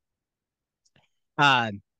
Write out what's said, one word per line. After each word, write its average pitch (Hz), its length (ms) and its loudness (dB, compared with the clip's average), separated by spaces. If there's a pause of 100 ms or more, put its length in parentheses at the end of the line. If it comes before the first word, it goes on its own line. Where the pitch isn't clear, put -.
(1400)
uh, 131 320 2 (300)